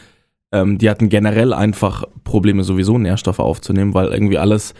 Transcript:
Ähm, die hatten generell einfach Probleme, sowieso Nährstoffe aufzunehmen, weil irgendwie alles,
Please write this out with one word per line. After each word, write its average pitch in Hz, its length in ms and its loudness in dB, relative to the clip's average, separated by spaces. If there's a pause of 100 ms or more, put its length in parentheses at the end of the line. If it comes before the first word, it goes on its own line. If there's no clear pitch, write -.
(500)
Ähm, 101 260 0
die 107 140 2
hatten 104 180 0
generell 107 440 2
einfach 101 520 -2 (200)
Probleme, 98 400 0
sowieso 95 340 0
Nährstoffe 92 400 -2
aufzunehmen, 98 560 -2
weil 92 140 0
irgendwie 101 300 0
alles, 104 420 0